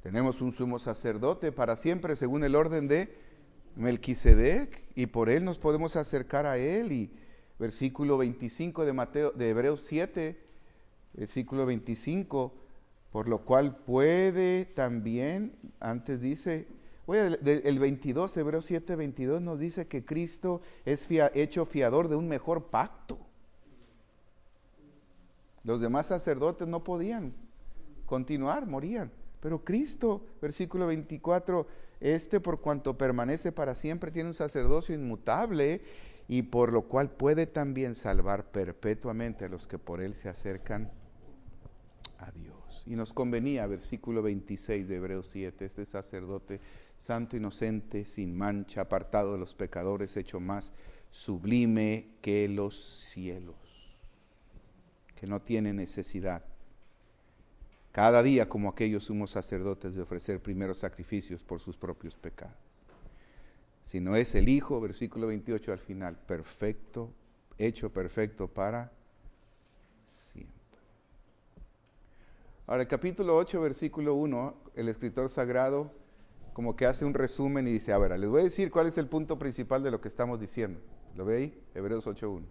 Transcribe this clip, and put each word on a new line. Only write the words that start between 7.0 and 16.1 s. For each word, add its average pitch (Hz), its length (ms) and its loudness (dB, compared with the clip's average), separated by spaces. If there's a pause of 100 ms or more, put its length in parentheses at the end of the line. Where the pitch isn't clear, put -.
versículo 135 580 0
veinticinco 131 720 -2
de 135 80 0
Mateo, 135 380 0
de 120 180 0
Hebreos 135 320 2
siete, 160 580 -4 (720)
versículo 131 540 -4
veinticinco, 127 880 -2 (560)
"por 107 180 -4
lo 110 160 0
cual 135 320 6
puede 180 880 4
también", 127 920 -2 (200)
antes 120 440 -4